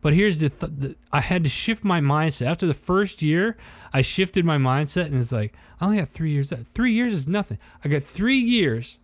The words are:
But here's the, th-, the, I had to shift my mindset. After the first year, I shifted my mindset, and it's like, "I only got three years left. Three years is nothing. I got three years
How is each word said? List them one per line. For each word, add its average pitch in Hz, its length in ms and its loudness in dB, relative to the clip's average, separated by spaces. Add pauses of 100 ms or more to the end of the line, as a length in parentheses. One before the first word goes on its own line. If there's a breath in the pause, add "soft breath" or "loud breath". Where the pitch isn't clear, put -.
But 151 120 2
here's 185 260 4
the, 156 100 2
th-, 165 260 -10
the, 139 200 -6 (160)
I 147 80 2
had 180 240 0
to 151 60 2
shift - 340 -4
my 180 160 2
mindset. 147 480 0
After 170 180 -2
the 160 80 0
first 190 480 -2
year, 170 340 0 (380 loud breath)
I 135 80 2
shifted 185 440 0
my 156 120 2
mindset, 139 500 0
and 143 80 -4
it's 123 160 -2
like, 107 220 -4 (260 loud breath)
"I 170 60 -2
only 208 140 0
got 151 100 -4
three 160 220 -4
years 139 200 -2
left. 117 160 -10
Three 233 260 0
years 233 200 2
is 139 140 -2
nothing. 185 320 -4 (260 loud breath)
I 147 40 -2
got 143 120 2
three 233 380 0
years 190 640 0